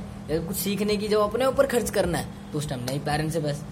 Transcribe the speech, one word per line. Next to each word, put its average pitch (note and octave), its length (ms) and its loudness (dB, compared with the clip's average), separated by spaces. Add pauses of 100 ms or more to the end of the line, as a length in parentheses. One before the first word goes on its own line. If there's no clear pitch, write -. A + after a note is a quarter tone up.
(300)
या E3 160 0
कुछ F#3+ 120 -4
सीखने G3+ 400 0
की, G#3 100 -2
जब G#3 120 4
अपने G#3+ 260 2
ऊपर C4+ 220 4
खर्च A#3 220 0
करना F3+ 280 2
है, - 340 -8
तो D3+ 60 -4
उस D3 120 -2
टाइम B2 140 -4
नहीं, C3 160 -2
पेरेंट्स D3+ 340 0
से E3 80 0
पैसे, D3 200 -2 (100)